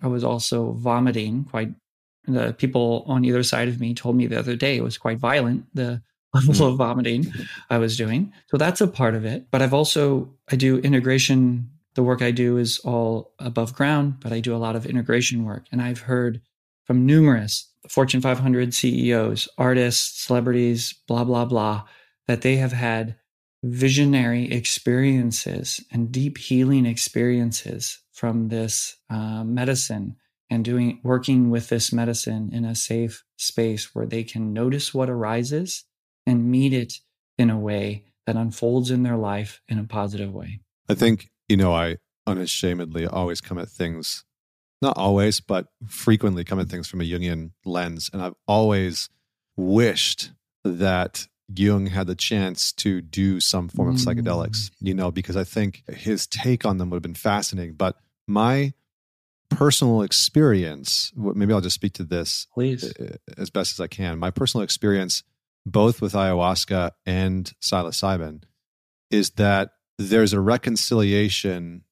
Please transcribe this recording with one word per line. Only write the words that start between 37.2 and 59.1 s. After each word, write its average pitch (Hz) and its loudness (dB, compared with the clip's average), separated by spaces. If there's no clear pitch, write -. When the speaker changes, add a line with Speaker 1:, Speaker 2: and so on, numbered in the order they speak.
Speaker 1:
in 117 4
a 110 0
way 104 -4
that 113 0
unfolds 117 0
in 123 2
their 120 0
life 101 -4
in 110 -4
a 107 -4
positive 101 -6
way. 98 -12
Speaker 2:
I 107 0
think, 113 2
you 104 4
know, 92 6
I 85 0
unashamedly 87 -4
always 87 -4
come - -8
at 85 -8
things, 82 -8
not 139 0
always, 101 2
but 92 -4
frequently 101 2
come 95 -4
at 90 -4
things 87 -10
from 92 -8
a 85 -2
Jungian 85 -4
lens. 87 -6
And 95 -8
I've 90 -8
always 104 2
wished 98 2
that 90 -2
Jung 98 2
had 92 -2
the 90 -6
chance 95 -2
to 95 -2
do 92 0
some 87 -2
form 127 -2
of 127 0
Speaker 1:
Mm. 127 0
Speaker 2:
psychedelics, 104 -2
you 95 -2
know, 92 -2
because 92 -6
I 95 -2
think 101 -4
his - -4
take 123 -2
on 98 0
them 90 -4
would 90 -4
have 82 -6
been 85 -8
fascinating. 92 -4
But 92 -2
my 127 2